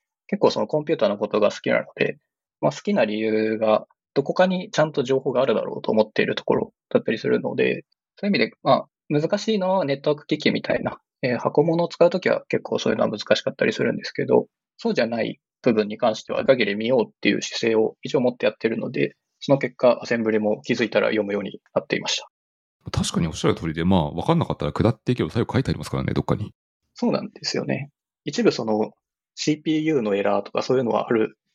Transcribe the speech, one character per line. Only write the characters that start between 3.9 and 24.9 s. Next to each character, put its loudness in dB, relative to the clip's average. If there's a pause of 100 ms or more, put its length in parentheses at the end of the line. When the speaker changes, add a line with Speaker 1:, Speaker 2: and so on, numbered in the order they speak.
Speaker 1:
ど 2
こ -4
か 6
に -2
ち -2
ゃ 4
ん -2
と -2
情 2
報 -2
が 2
あ 2
る 2
だ 0
ろ -6
う -8
と -4
思 4
っ 2
て 0
い 2
る -2
と -8
こ 2
ろ -4 (160)
だ 2
っ -18
た -4
り -2
す -6
る 2
の -6
で、 0 (320)
そ -6
う 0
い 2
う 2
意 0
味 2
で、 -20 (100)
ま 4
あ、 2 (220)
難 0
し -2
い 0
の 0
は 2
ネ 0
ッ -6
ト 0
ワ 2
ー -18
ク -20
機 0
器 2
み -2
た 0
い -2
な、 -6 (240)
え 0
ー、 -4
箱 2
物 0
を -4
使 2
う 6
と -2
き 0
は 0
結 -2
構 -4
そ 0
う 2
い 0
う -4
の 2
は 0
難 -6 (160)
し 0
か -2
っ -18
た 0
り 0
す -4
る 0
ん -4
で -10
す -12
け -4
ど、 2 (300)
そ -4
う -2
じ 0
ゃ 2
な -4
い -6 (220)
部 4
分 2
に -8
関 2
し -10
て -10
は -2
限 4
り -2
見 -4
よ 2
う 2
っ -20 (100)
て 2
い 4
う -2
姿 -4
勢 2
を 2
一 -6
応 2
持 2
っ -14
て -2
や 2
っ -18
て -2
る -2
の -6
で、 -2 (240)
そ -8
の 6
結 -6
果、 4
ア -14
セ 0
ン -2
ブ 0
リ 2
も 0
気 -2
づ 0
い -4
た 2
ら 0
読 0
む -4
よ -2
う -8
に -10 (140)
な -2
っ -20
て 0
い -4
ま -10
し -4
た。 -12 (640)
Speaker 2:
確 -2
か -2
に 2
お -4
っ -10
し -8
ゃ 4
る 2
通 -6
り -4
で、 -2
ま 4
あ、 2
わ -6
か 2
ん 2
な 0
か -4
っ -4
た -6
ら -4
下 4